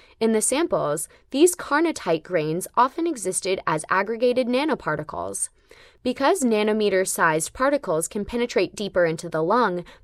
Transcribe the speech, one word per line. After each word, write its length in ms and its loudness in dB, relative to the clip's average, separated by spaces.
In 140 2
the 80 2
samples, 680 -2
these 240 4
carnotite 680 0
grains 420 -2
often 300 2
existed 640 -4
as 200 -2
aggregated 600 0
nanoparticles. 1000 -4
Because 380 2
nanometer-sized 1120 2
particles 560 0
can 160 -6
penetrate 500 -2
deeper 300 0
into 240 -2
the 160 -2
lung, 400 0